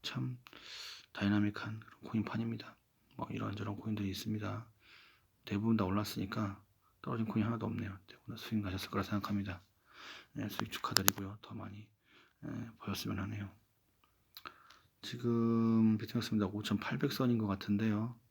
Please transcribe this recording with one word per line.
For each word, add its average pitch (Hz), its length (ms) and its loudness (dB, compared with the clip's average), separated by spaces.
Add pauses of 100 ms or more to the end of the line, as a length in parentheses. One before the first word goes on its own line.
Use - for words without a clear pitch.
참 127 340 -4 (760)
다이나믹한 104 640 2
그런 - 220 -20
코인판입니다. 113 760 -2 (380)
뭐, 120 160 -6
이런저런 104 440 -4
코인들이 104 360 -2
있습니다. 104 560 -4 (800)
대부분 110 320 4
다 101 80 4
올랐으니까 101 800 -2 (380)
떨어진 117 240 -2
코인 110 180 2
하나도 113 220 0
없네요. 95 400 -4
대부분 - 300 -14
다 - 40 -12
수익 110 220 0
나셨을 95 300 -4
거라 101 100 0
생각합니다. 98 600 -2 (760)
예, 107 100 -4
수익 - 240 -4
축하드리고요. 98 720 2
더 - 140 -12
많이, 104 320 -10 (580)
예, - 320 -6
보였으면 - 400 -2
하네요. 101 320 -4 (1500)
지금 117 960 6
비트맥스입니다. 110 500 2
오천팔백 110 680 0
선인 120 240 4
것 107 100 0
같은데요. 104 720 2 (120)